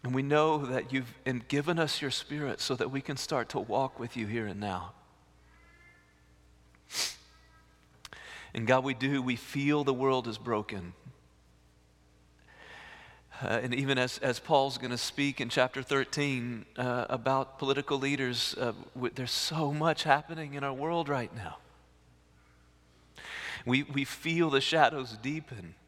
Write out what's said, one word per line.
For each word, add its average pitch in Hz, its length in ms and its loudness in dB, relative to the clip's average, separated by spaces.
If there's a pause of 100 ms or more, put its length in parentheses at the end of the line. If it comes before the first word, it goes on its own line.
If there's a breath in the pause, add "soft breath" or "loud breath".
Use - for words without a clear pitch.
And 127 100 -2
we 135 80 0
know 151 440 4
that 123 260 -2
you've 131 200 -2 (140)
in-, 123 220 -2
given 147 320 2
us 151 200 0
your 135 120 -2
Spirit 147 480 -4
so 131 160 -2
that 135 160 0
we 135 80 -2
can 139 160 -6
start 127 320 -2
to 147 100 -4
walk 113 400 0
with 120 180 -8
you 110 120 -4
here 113 180 -2
and 98 140 -6
now. 90 320 -6 (3500 loud breath)
And 113 100 -2
God, 131 200 6
we 135 100 0
do, 135 260 0
we 127 140 0
feel 143 480 2
the 135 100 2
world 131 360 2
is 110 100 -6
broken. 104 540 -4 (2500 loud breath)
Uh, 113 220 2
and 123 100 -2
even 135 260 2
as, 127 200 0
as 127 220 0
Paul's 139 380 4
gonna 123 200 -4
speak 143 420 0
in 123 80 -2
chapter 127 320 2
thirteen, 127 840 0 (120)
uh, 123 320 0
about 131 520 0
political 139 360 2
leaders, 131 640 0
uh, 120 140 0 (220)
w-, 123 200 -2
there's 123 160 -4
so 156 420 0
much 151 300 2
happening 147 520 2
in 139 100 -4
our 139 80 -2
world 156 360 -2
right 127 280 -2
now. 95 220 -10 (2000 loud breath)
We, 131 200 4
we 139 200 -2
feel 165 460 2
the 135 100 6
shadows 131 640 4
deepen. 123 540 -6 (120)